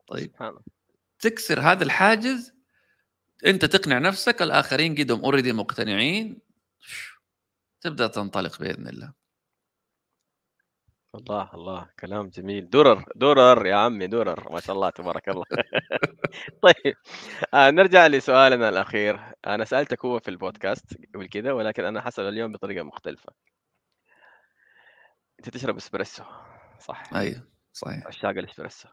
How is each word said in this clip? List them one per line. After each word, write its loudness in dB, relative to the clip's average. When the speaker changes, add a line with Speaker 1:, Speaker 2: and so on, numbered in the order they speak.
Speaker 1:
طيب. -10
Speaker 2:
سبحان -14
الله. -18
Speaker 1:
تكسر -4
هذا 4
الحاجز، 0
أنت 4
تقنع 2
نفسك، -2
الآخرين 0
قدهم -2
already 2
مقتنعين، -4
تبدأ -4
تنطلق -6
بإذن -10
الله. -18
Speaker 2:
الله، -10
الله، -14
كلام -10
جميل. -12
درر، 6
درر 6
يا 2
عمي، 0
درر، -4
ما -8
شاء -8
الله 0
تبارك -8
الله. -6
<laughs> -6
طيب، 4
آه، 8
نرجع 8
لسؤالنا 4
الأخير. -2
أنا -4
سألتك -4
هو -2
في -10
البودكاست -8
قبل -14
كده، -6
ولكن -4
أنا -6
حسأل -8
اليوم -6
بطريقة -10
مختلفة. -16
أنت -20
تشرب -8
إسبريسو، -10
صح؟ -16
Speaker 1:
أيوه، -8
صحيح. -12
Speaker 2:
عشاق -8
الإسبريسو، -12